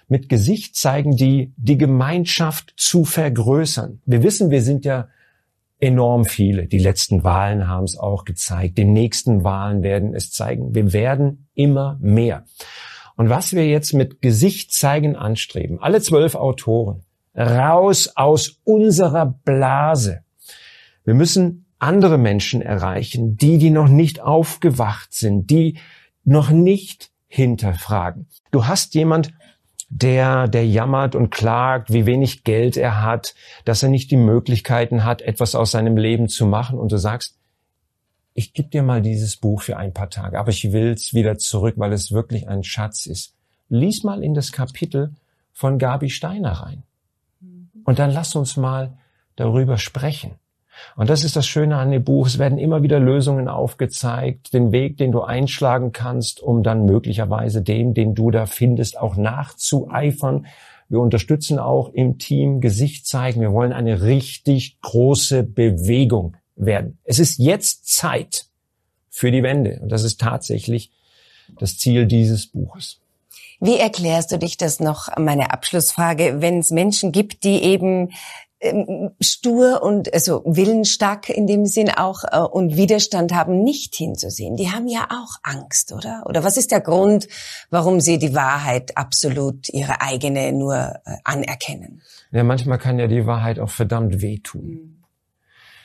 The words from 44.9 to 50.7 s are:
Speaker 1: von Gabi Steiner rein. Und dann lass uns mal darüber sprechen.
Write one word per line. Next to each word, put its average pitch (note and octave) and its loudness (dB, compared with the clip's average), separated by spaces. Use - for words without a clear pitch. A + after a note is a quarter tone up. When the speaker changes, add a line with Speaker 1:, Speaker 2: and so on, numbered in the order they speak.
Speaker 1:
von C3+ -2
Gabi C3+ -2
Steiner E3+ -6
rein. - -10
Und B2+ 2
dann C#3+ 0
lass D#3 -6
uns C#3 -4
mal C3 -4
darüber B2 0
sprechen. C3+ -6